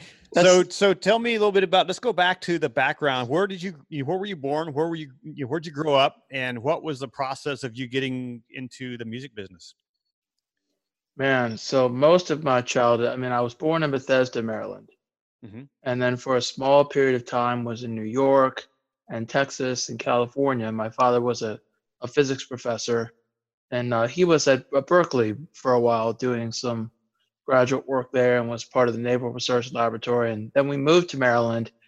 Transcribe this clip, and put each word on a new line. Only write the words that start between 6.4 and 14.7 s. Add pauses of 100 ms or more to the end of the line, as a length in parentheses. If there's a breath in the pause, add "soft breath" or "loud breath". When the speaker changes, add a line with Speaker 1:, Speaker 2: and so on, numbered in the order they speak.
Speaker 2:
what
was
the
process
of
you
getting
into
the
music
business? (1400)
Speaker 1:
Man,
so
most
of
my
childhood,
I
mean,
I
was
born
in
Bethesda,
Maryland. (560)